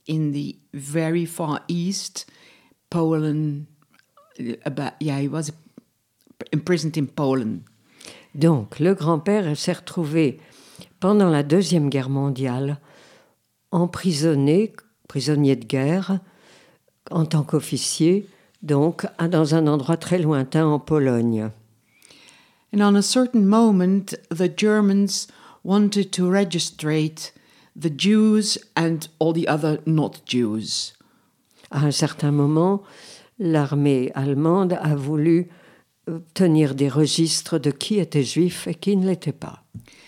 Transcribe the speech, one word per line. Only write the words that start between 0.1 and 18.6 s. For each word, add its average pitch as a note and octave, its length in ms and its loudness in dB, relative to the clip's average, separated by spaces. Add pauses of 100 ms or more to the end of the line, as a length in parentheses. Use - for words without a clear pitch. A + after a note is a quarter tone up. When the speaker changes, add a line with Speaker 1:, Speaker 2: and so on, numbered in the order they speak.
Speaker 1:
the C#3+ 240 -8 (160)
very D#3+ 540 -4
far D#3+ 420 -8
east, F3 580 -6 (640)
Poland. D#3 760 -2 (1000)
About, C#3 360 -6
yeah, D3 180 -2
he C#3 100 -2
was D3 220 -6 (1040)
imprisoned D#3+ 440 -2
in D3 100 -2
Poland. C3 540 -2 (760)
Speaker 2:
Donc, C#3 440 2
le F3+ 160 2
grand-père E3 640 0
s'est - 160 -4
retrouvé D#3 680 -2 (600)
pendant G3 300 4
la D3 120 2
Deuxième D#3 460 2
Guerre C3+ 220 -2
mondiale C3+ 680 -2 (920)
emprisonné, E3+ 1040 2 (340)
prisonnier C#3 480 2
de A#2 80 -12
guerre, F3 560 -2 (880)
en D#3+ 140 0
tant D#3 180 0
qu'officier, D#3 840 -2 (340)